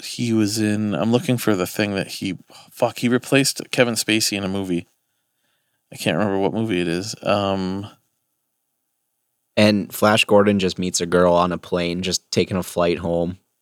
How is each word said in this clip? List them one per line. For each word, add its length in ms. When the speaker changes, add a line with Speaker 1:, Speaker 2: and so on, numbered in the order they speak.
Speaker 1:
He 280
was 260
in, 360
I'm 180
looking 260
for 160
the 140
thing 260
that 140
he, 280
fuck, 260
he 100
replaced 600
Kevin 240
Spacey 420
in 80
a 40
movie. 400
I 40
can't 220
remember 220
what 120
movie 280
it 80
is. 340
Um, 640
Speaker 2:
And 360
Flash 340
Gordon 320
just 200
meets 220
a 60
girl 280
on 180
a 60
plane, 440
just 280
taking 260
a 60
flight 360
home. 400